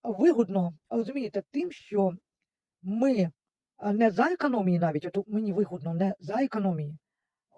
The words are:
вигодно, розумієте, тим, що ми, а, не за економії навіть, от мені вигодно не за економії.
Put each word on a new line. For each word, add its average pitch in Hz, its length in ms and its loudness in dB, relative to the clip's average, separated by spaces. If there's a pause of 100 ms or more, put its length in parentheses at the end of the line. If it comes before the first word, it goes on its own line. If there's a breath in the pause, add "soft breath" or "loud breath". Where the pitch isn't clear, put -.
вигодно, 196 720 2 (160)
розумієте, 233 600 -4
тим, 330 220 -4
що 196 400 -2 (720)
ми, 208 480 2 (460)
а, 208 160 -2
не 226 180 4
за 247 220 2
економії 220 460 2
навіть, 160 260 0
от 196 240 -6
мені 214 240 -2
вигодно 170 420 -2
не 190 240 0
за 208 240 -4
економії. 165 560 -2 (600)